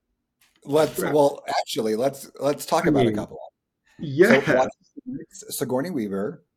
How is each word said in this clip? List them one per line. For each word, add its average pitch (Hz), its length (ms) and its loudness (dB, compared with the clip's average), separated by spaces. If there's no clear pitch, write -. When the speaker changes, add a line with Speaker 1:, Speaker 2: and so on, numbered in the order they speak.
Speaker 1:
Let's, 151 300 2
Speaker 2:
Right. 143 160 -2
Speaker 1:
well, 143 300 4
actually, 110 360 -2
let's, 135 440 -2
let's 143 260 -2
talk 170 200 0
Speaker 2:
I 165 40 2
Speaker 1:
about 139 160 4
Speaker 2:
mean, 110 80 2
Speaker 1:
a - 20 -4
couple - 220 -8
of - 680 -20
them. 156 80 -8
Speaker 2:
yeah. 139 320 4
Speaker 1:
So, 143 120 2
Joaquin 131 140 2
Phoenix, 254 440 -14
Sigourney 139 420 -4
Weaver, 101 520 -4